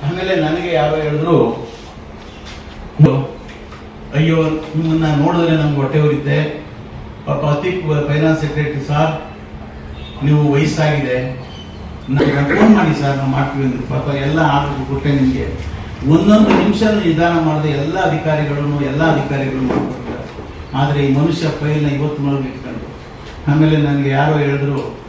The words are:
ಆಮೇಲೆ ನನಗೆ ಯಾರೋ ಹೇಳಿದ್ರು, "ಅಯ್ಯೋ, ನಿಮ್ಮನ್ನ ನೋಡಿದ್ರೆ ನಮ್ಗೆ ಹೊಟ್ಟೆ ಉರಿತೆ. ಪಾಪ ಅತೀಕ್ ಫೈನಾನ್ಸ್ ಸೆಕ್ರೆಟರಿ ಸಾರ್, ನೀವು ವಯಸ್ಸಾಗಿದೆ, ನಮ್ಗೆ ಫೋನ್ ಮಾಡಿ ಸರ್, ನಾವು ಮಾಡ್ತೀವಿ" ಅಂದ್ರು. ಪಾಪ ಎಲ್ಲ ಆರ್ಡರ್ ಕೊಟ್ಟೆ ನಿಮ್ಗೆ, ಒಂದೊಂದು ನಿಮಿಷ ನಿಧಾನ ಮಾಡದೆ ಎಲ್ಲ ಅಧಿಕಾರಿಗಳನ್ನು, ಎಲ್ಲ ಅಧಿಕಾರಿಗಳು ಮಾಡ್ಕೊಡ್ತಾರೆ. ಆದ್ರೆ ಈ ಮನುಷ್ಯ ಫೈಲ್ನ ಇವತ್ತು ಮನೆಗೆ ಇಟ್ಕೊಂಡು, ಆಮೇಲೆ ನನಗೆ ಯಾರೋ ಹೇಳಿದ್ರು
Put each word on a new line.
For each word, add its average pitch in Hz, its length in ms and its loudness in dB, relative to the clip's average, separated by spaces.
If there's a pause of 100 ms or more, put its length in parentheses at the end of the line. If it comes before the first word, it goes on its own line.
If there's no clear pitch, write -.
ಆಮೇಲೆ 185 280 -2
ನನಗೆ 170 380 0
ಯಾರೋ 151 220 2
ಹೇಳಿದ್ರು, 151 720 0 (2500)
"ಅಯ್ಯೋ, 160 280 4
ನಿಮ್ಮನ್ನ 156 840 0
ನೋಡಿದ್ರೆ 165 300 2
ನಮ್ಗೆ 147 260 2
ಹೊಟ್ಟೆ 135 180 2
ಉರಿತೆ. 151 640 0 (600)
ಪಾಪ 143 200 -2
ಅತೀಕ್ 151 640 0
ಫೈನಾನ್ಸ್ 156 340 2
ಸೆಕ್ರೆಟರಿ 143 460 -2
ಸಾರ್, 131 480 -2 (920)
ನೀವು 147 280 4
ವಯಸ್ಸಾಗಿದೆ, 139 880 0 (680)
ನಮ್ಗೆ 143 500 2
ಫೋನ್ 214 160 8
ಮಾಡಿ 156 260 2
ಸರ್, 139 160 0
ನಾವು 135 120 -2
ಮಾಡ್ತೀವಿ" 135 360 0
ಅಂದ್ರು. 123 240 -2
ಪಾಪ 135 260 -2
ಎಲ್ಲ 147 240 0
ಆರ್ಡರ್ 143 480 0
ಕೊಟ್ಟೆ 139 220 -2
ನಿಮ್ಗೆ, 127 680 0 (340)
ಒಂದೊಂದು 208 400 6
ನಿಮಿಷ 208 340 4
ನಿಧಾನ 170 560 2
ಮಾಡದೆ 156 300 0
ಎಲ್ಲ 151 300 -2
ಅಧಿಕಾರಿಗಳನ್ನು, 147 840 0
ಎಲ್ಲ 139 220 0
ಅಧಿಕಾರಿಗಳು 135 580 0
ಮಾಡ್ಕೊಡ್ತಾರೆ. - 840 -4 (320)
ಆದ್ರೆ 143 280 2
ಈ 135 100 4
ಮನುಷ್ಯ 160 320 0
ಫೈಲ್ನ 147 420 0
ಇವತ್ತು 139 340 -2
ಮನೆಗೆ 139 240 0
ಇಟ್ಕೊಂಡು, - 380 -10 (640)
ಆಮೇಲೆ 156 260 6
ನನಗೆ 139 320 2
ಯಾರೋ 147 280 2
ಹೇಳಿದ್ರು 139 600 -2 (120)